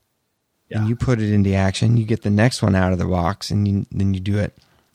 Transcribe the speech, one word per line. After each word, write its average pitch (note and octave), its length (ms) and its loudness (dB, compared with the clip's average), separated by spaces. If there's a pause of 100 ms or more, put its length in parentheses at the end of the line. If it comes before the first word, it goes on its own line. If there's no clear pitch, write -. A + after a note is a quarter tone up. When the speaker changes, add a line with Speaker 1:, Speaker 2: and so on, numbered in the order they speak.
(680)
Speaker 1:
and A2 140 -4
Speaker 2:
Yeah. G#2+ 60 0
Speaker 1:
you A#2+ 80 -2
put A#2+ 240 -2
it G#2 100 0
into G2 220 2
action, F#2+ 420 2
you A#2 80 2
get A2 200 -4
the G#2+ 60 -2
next G#2+ 320 2
one G2+ 140 2
out F#2 160 2
of F2+ 80 0
the F2+ 60 -2
box, F2+ 460 -2
and G#2 140 0
you, G2 240 0
then G2 240 -2
you F#2 60 -4
do G2+ 180 -4
it. G2+ 200 -4 (380)